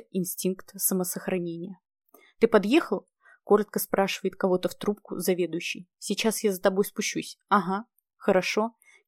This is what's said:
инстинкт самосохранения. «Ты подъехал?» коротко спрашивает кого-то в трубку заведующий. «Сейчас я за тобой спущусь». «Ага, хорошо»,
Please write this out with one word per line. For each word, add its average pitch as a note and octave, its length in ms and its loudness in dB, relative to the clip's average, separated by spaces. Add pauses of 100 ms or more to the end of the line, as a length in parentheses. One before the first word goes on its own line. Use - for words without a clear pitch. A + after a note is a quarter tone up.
(120)
инстинкт F#3 640 -6
самосохранения. F3+ 1040 -4 (600)
«Ты A3+ 80 8
подъехал?» G#3+ 600 2 (360)
коротко G3+ 360 2
спрашивает - 560 -2
кого-то F3+ 340 0
в - 60 -14
трубку - 420 -6
заведующий. F3 800 -4
«Сейчас - 460 -2
я G#3 100 2
за F3+ 80 -10
тобой G3 240 4
спущусь». - 520 -6 (120)
«Ага, G3 360 0 (300)
хорошо», G#3+ 600 0 (320)